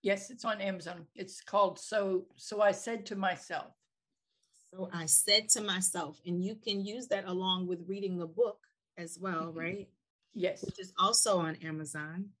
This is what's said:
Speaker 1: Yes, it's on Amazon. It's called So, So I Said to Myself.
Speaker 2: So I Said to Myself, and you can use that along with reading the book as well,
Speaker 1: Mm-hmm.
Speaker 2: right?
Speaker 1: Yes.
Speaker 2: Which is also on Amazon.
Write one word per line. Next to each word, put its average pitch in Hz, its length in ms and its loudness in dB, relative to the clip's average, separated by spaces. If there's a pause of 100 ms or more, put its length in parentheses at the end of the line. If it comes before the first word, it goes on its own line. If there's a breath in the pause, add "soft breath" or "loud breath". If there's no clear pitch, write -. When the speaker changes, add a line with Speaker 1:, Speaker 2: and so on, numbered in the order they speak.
Speaker 1:
Yes, 196 280 0
it's 254 160 -14
on 214 160 0
Amazon. 175 540 -4
It's - 260 -10
called 196 380 4
So, 196 460 0 (100)
So - 260 -4
I 208 100 10
Said 202 360 -4
to 214 80 -6
Myself. 180 580 -4 (960)
Speaker 2:
So 185 220 -6
I 170 120 -4
Said 208 440 6
to 233 120 6
Myself, 185 640 -2
and 175 180 0
you 214 120 -2
can 202 300 -4
use 233 220 -8
that 196 180 0
along 185 420 0
with 175 200 -4
reading 196 300 -4
the 170 100 -4
book 170 320 0 (380)
as 170 220 -10
well, 175 280 -2
Speaker 1:
Mm-hmm. 165 120 -10
Speaker 2:
right? 190 300 -6 (440)
Speaker 1:
Yes. 180 300 -2
Speaker 2:
Which - 160 -8
is 185 200 -14
also 196 400 6
on 160 240 0
Amazon. 156 640 -6 (120)